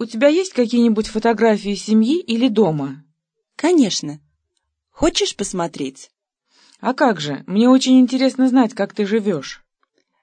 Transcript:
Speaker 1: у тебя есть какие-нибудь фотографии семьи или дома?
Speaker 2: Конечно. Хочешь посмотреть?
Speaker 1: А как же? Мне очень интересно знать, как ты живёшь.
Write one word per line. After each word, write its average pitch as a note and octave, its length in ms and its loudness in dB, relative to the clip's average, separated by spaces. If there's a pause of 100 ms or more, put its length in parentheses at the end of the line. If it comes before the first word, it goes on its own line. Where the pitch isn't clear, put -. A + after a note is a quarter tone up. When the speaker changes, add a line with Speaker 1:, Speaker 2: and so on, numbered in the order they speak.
Speaker 1:
у A#3 60 -6
тебя A3+ 200 0
есть F4+ 260 2
какие-нибудь A#3 540 2
фотографии G#3+ 720 0
семьи A3 420 0
или A#3 300 -2
дома? D#3 560 -2 (500)
Speaker 2:
Конечно. G3 680 0 (680)
Хочешь F4+ 460 -2
посмотреть? E3+ 720 -8 (720)
Speaker 1:
А A3 120 -6
как A#3+ 280 0
же? D3 260 -8
Мне G#3+ 220 2
очень C4 320 4
интересно C4 480 0
знать, A#3+ 260 2
как G3+ 180 -6
ты G3+ 140 -4
живёшь. G3 580 -4 (580)